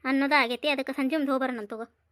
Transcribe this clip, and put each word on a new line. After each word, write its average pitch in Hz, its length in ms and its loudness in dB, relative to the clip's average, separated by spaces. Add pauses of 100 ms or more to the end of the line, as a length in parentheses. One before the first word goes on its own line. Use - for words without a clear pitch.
ಅನ್ನೋದು 269 300 2
ಆಗೈತಿ. 247 320 2
ಅದಕ್ಕೆ 269 260 -2
ಸಂಜೆ 269 240 0
ಮುಂದೆ 285 140 0
ಹೋಗ್ಬರೋಣಂತ 254 380 -2
ತಗೋ. 233 420 -12